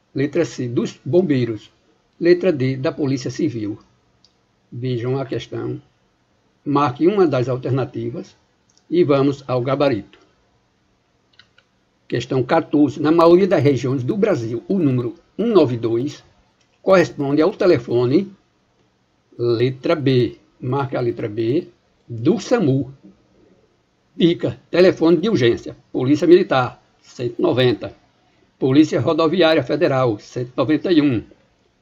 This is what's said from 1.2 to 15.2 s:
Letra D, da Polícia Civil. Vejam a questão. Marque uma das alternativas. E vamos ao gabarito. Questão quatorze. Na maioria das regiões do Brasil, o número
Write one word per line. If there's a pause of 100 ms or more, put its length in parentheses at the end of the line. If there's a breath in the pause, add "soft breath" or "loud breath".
Letra
D,
da
Polícia
Civil. (920)
Vejam
a
questão. (840)
Marque
uma
das
alternativas. (540)
E
vamos
ao
gabarito. (1900)
Questão
quatorze.
Na
maioria
das
regiões
do
Brasil,
o
número (220)